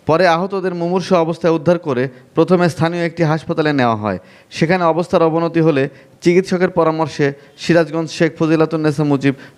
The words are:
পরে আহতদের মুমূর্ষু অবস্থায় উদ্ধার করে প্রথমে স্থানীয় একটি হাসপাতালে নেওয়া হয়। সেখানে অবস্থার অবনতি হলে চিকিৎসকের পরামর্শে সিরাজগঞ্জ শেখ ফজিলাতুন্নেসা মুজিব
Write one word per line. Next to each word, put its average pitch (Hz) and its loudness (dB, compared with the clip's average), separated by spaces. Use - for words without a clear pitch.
পরে 170 2
আহতদের 185 -2
মুমূর্ষু 175 -2
অবস্থায় 165 0
উদ্ধার 165 0
করে 131 -2
প্রথমে 175 2
স্থানীয় 170 -2
একটি 170 -4
হাসপাতালে 156 -2
নেওয়া 120 0
হয়। 104 -4
সেখানে 175 0
অবস্থার 170 0
অবনতি 165 0
হলে 147 2
চিকিৎসকের 180 2
পরামর্শে 160 0
সিরাজগঞ্জ 165 0
শেখ 160 -2
ফজিলাতুন্নেসা 156 0
মুজিব 139 0